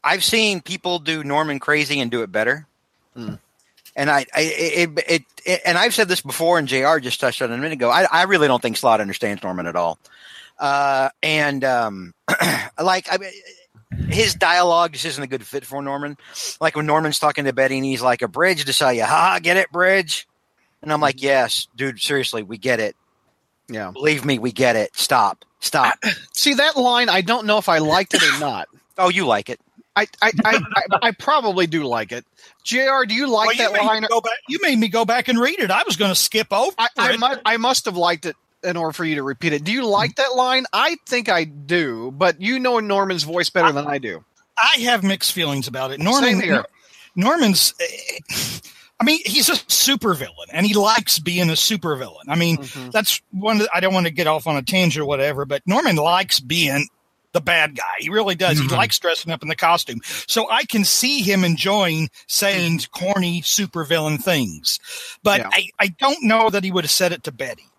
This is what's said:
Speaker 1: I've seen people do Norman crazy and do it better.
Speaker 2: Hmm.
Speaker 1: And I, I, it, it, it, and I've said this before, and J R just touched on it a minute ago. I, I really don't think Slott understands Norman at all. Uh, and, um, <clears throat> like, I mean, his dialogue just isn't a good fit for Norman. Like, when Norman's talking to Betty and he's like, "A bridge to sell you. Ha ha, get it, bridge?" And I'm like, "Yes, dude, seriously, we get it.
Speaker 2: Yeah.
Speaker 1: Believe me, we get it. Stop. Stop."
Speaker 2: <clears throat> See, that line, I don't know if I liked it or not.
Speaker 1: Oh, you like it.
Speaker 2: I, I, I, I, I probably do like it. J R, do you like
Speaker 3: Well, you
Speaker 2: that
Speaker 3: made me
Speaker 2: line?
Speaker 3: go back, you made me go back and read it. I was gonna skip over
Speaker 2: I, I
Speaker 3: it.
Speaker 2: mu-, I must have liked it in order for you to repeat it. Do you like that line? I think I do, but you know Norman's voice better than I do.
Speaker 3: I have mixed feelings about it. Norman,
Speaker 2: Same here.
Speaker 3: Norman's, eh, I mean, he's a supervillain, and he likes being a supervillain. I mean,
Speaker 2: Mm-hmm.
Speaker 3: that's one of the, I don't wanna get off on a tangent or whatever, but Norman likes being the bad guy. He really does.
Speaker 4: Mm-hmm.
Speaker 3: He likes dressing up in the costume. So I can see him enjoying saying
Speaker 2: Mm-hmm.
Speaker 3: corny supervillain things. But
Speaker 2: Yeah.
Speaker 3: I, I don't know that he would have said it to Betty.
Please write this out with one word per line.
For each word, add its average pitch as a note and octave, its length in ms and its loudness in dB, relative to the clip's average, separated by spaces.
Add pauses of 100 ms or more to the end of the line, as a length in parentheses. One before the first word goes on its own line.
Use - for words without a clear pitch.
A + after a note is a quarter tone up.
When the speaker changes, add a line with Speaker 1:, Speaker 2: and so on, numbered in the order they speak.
Speaker 1:
I've F3 200 2
seen G#3+ 360 2
people F3+ 380 -4
do D#3 260 -4
Norman C#3+ 340 0
crazy D3 420 0
and A#2 100 -2
do A#2 120 -2
it G2 80 -6
better. A#2+ 360 0 (480)
Speaker 2:
Hmm. A2 200 -10 (640)
Speaker 1:
And C#3+ 140 0
I, C#3 240 2
I, D3+ 80 2
it, D#3+ 480 0 (180)
it, E3 140 2 (220)
it, F3+ 200 0
and F3 140 2
I've A3 160 2
said A3 120 2
this F3+ 140 -2
before, E3 380 0
and C#3+ 100 -2
J C3 160 0
R D3+ 160 4
just B2 180 -6
touched B2 220 -2
on B2 100 -2
it A#2 40 -6
a - 20 -6
minute D3+ 160 -6
ago. B2 180 0
I, E3+ 140 4
I E3+ 200 2
really F3+ 220 4
don't B2+ 140 2
think A2+ 160 -4
Slott A2+ 240 4
understands G2+ 420 -4
Norman F2+ 240 -4
at E2 80 -8
all. E2+ 240 -2 (600)
Uh, C#3 500 0 (140)
and, D3 420 0
um, G#2+ 500 -2 (140)
<clears throat> D3+ 520 -2
like, F#3 300 0
I F#3 60 -2
mean, F#3+ 140 -8 (760)
his G#3 260 0
dialogue E3+ 580 4
just C#3 140 -8
isn't C#3+ 180 -6
a - 20 -8
good B2+ 200 -8
fit C3+ 180 -8
for C#3 180 -10
Norman. C#3+ 360 -8 (420)
Like, D#3+ 160 0
when D3+ 100 -2
Norman's D3+ 320 0
talking D3 280 0
to C3 80 0
Betty C3+ 220 2
and C3+ 100 -2
he's B2+ 160 -2
like, B2 180 2
"A A#2 80 -2
bridge D#3+ 380 0
to C3+ 80 -4
sell C3+ 180 4
you. A#2 120 0
Ha G#2 40 0 (240)
ha, F3+ 80 0
get F3 160 2
it, F#3+ 160 0
bridge?" F#3 560 0 (540)
And D3+ 100 -4
I'm D3+ 80 0
like, C3 220 0
"Yes, C3+ 520 2
dude, A#2 260 -6
seriously, B2+ 420 -4
we G#2 160 -12
get A#2+ 220 0
it. G#2 160 -4 (720)
Speaker 2:
Yeah. G#2 240 -10
Speaker 1:
Believe C#3 320 0
me, C#3 140 0
we A#2 140 -2
get A#2+ 240 2
it. G#2 200 -2
Stop. A2 480 0 (160)
Stop." B2+ 380 0 (180)
Speaker 2:
<clears throat> - 180 -20
See, C#4+ 200 0
that C#4+ 220 2
line, B3 320 2
I F#3+ 140 2
don't A3 240 -2
know G#3+ 120 2
if G3 120 -2
I D#3+ 80 4
liked D#3+ 340 0
it G3 100 2
or - 180 2
not. A2+ 280 -4 (300)
Speaker 1:
Oh, F#3 100 4
you F3+ 180 0
like G#2+ 220 0
it. B2 120 -10 (340)
Speaker 2:
I, G#3+ 120 0 (140)
I, - 120 4 (120)
I, A3 160 2 (160)
I, G3 60 2 (220)
I A#3 80 4
probably G#3+ 540 0
do D#3+ 180 -4
like A#2 280 -4
it. B2 140 -12 (380)
J C4 220 0
R, C4+ 200 2
do G#3+ 80 -4
you C4+ 140 -2
like A3 180 4
Speaker 3:
Well, A3+ 100 2
you A#3 60 0
Speaker 2:
that G#3 100 2
Speaker 3:
made G#3 100 2
me G3+ 40 2
Speaker 2:
line? A3 240 0
Speaker 3:
go A3+ 100 2
back, A#3+ 180 -4 (100)
you D4+ 120 -4
made D4 180 2
me A3+ 100 2
go A3+ 180 0
back B3 220 0
and A#3 120 2
read D#4 200 0
it. F#3+ 100 0
I A#3+ 140 2
was B3 120 -2
gonna F#3+ 180 0
skip - 380 0
over B3+ 240 0
Speaker 2:
I, A#3 120 0 (100)
I A#3+ 140 2
Speaker 3:
it. A#3 80 0
Speaker 2:
mu-, B3+ 260 0
I A3+ 100 4
must B3 300 0
have F#3+ 100 -4
liked F3 300 0
it D#3 100 -6 (260)
in F3+ 140 -2
order E3 160 -2
for F3 140 -6
you D#3 80 0
to C#3+ 80 -2
repeat C#3 320 -2
it. D3 100 -4
Do G3 80 -2
you B3+ 140 -2
like G#3 300 2
that C4 180 0
line? B3+ 380 2
I C#4+ 240 2 (100)
think A#3+ 240 -2
I E3+ 140 2
do, C#3+ 680 -2
but E3+ 320 0
you B3 160 -2
know B3+ 220 0
Norman's G3 420 0
voice E3 260 -2
better D#3+ 240 4
than C#3+ 140 -4
I C#3+ 120 -4
do. G2 240 -8 (360)
Speaker 3:
I B3+ 220 4
have A#3 220 0
mixed G3 300 0
feelings C#3+ 360 -2
about C3 240 -6
it. C#3 80 -10
Norman, B3 340 4
Speaker 2:
Same F#3 80 2
here. D3 240 0 (480)
Speaker 3:
Norman's, G#3+ 640 2
eh, - 380 -8 (840)
I - 40 -10
mean, D#4 200 2
he's G#3+ 240 0
a - 40 2
supervillain, - 1000 -2
and F3 140 0
he G#3 80 2
likes G#3 460 2
being F3 280 0
a D#3+ 60 2
supervillain. D3+ 760 -2
I D3 80 -2
mean, E3 220 2
Speaker 2:
Mm-hmm. B2+ 320 -12
Speaker 3:
that's - 400 0
one G#3+ 280 0
of G#3 40 4
the, - 100 0
I F3 80 0
don't F#3 140 2
wanna F3 160 2
get D#3 160 0
off D#3 200 0
on D3+ 100 0
a C3 60 -2
tangent E3 380 0
or D3 60 -4
whatever, C#3 400 -2
but C#3 180 -4
Norman A3 320 2
likes F3 440 2
being C#3+ 480 0 (440)
the F3 100 2
bad D3+ 340 2
guy. - 60 -8 (160)
He - 100 -8
really G3+ 260 0
does. E3+ 240 2
Speaker 4:
Mm-hmm. C3+ 120 0
Speaker 3:
He C3+ 40 0
likes G3+ 240 0
dressing E3 320 -2
up D#3 120 -6
in D3+ 60 -10
the D#3+ 80 -4
costume. E3 440 0 (260)
So - 240 0
I B3 140 2
can G#3 200 0
see C4+ 360 0
him F#3+ 240 2
enjoying E3+ 640 0 (180)
saying F3+ 520 0
Speaker 2:
Mm-hmm. - 260 -8
Speaker 3:
corny F3+ 380 0
supervillain D#3 760 0
things. G#2 600 -2 (440)
But G3+ 180 4
Speaker 2:
Yeah. G3 120 -6
Speaker 3:
I, G3 160 0 (100)
I G3+ 100 2
don't C4+ 360 -2
know A3 240 4
that G3 160 0
he F#3+ 60 -4
would F3+ 140 -2
have C#3+ 60 -4
said F3+ 220 2
it D#3 120 -10
to D3 80 -8
Betty. A#2+ 340 -10 (120)